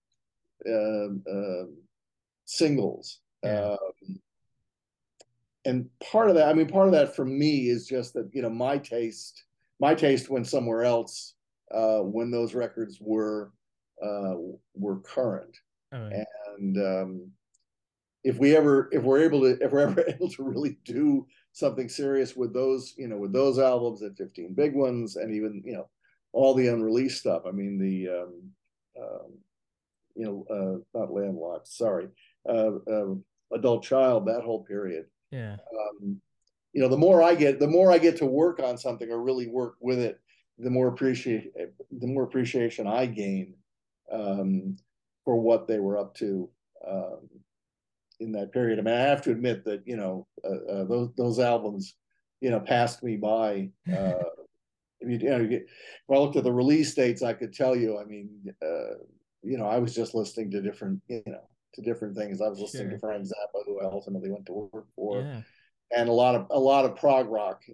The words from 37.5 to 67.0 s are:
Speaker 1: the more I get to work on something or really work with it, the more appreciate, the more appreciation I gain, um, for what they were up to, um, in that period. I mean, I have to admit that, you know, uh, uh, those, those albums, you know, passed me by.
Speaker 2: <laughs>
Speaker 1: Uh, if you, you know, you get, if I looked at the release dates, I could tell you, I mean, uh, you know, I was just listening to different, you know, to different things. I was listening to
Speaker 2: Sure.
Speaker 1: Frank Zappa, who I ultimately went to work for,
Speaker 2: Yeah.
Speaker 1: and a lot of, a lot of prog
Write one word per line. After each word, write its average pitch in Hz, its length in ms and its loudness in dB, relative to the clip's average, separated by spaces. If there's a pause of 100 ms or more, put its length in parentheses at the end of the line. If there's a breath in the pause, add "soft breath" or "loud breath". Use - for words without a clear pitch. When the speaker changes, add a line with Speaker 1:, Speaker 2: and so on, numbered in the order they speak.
Speaker 1:
the 147 80 4
more 180 240 8
I 170 60 10
get 165 180 6
to 151 100 0
work 156 340 2
on 123 180 -2
something 117 340 -6
or 117 100 -2
really 123 240 -2
work 120 340 -4
with 127 200 0
it, 110 180 -2 (400)
the 123 120 -4
more 127 180 4
appreciate, 123 680 -2
the - 520 -10
more 131 180 0
appreciation 120 640 -2
I 123 180 0
gain, 98 480 -4 (560)
um, 196 680 -2 (480)
for 120 160 2
what 113 260 2
they 110 120 -2
were 98 200 -2
up 98 180 -8
to, 98 320 -4 (380)
um, 95 420 -8 (920)
in 113 120 -10
that 101 200 -8
period. 113 260 0
I 107 40 -2
mean, 113 120 2
I 120 60 2
have 139 220 2
to 135 100 0
admit 113 320 -2
that, 101 220 -6
you 120 100 -6
know, 92 300 -6 (180)
uh, 98 280 -6
uh, 98 120 -4
those, 120 320 -2
those 120 240 0
albums, 107 540 0 (460)
you 127 100 0
know, 110 100 0
passed 120 420 0
me 117 140 -4
by. 104 540 0 (160)
Speaker 2:
<laughs> 90 60 -4
Speaker 1:
Uh, 92 200 0 (880)
if 120 100 -10
you, 120 160 0
you 139 40 2
know, 127 80 2
you 110 100 0
get, 120 140 -2
if - 480 -12
I 135 80 6
looked 143 180 2
at 127 80 0
the 123 80 0
release 139 420 4
dates, 123 280 2
I 117 100 0
could 107 200 -8
tell 131 240 2
you, 110 220 0
I 104 60 -10
mean, 104 260 -16 (320)
uh, 76 340 -6 (460)
you 120 160 -6
know, 107 80 -4
I 113 120 0
was 120 160 -2
just 117 200 -4
listening 107 380 -6
to 98 100 -4
different, 98 460 -6
you 117 180 -10
know, - 220 -14 (260)
to - 80 -18
different 107 340 -6
things. 101 240 -6
I 107 80 -2
was 101 120 -8
listening 101 300 -10
to 101 80 -10
Speaker 2:
Sure. 110 120 -8
Speaker 1:
Frank 101 140 -6
Zappa, 104 420 -8
who 98 140 -6
I 98 40 -6
ultimately 98 460 -8
went 101 160 -10
to 90 60 -12 (200)
work 110 220 -14
for, 104 260 -4
Speaker 2:
Yeah. 135 200 -8 (540 loud breath)
Speaker 1:
and 117 140 2
a 117 40 4
lot 123 240 6
of, 104 140 -4
a 143 80 2
lot 135 260 6
of 123 120 0
prog 131 320 4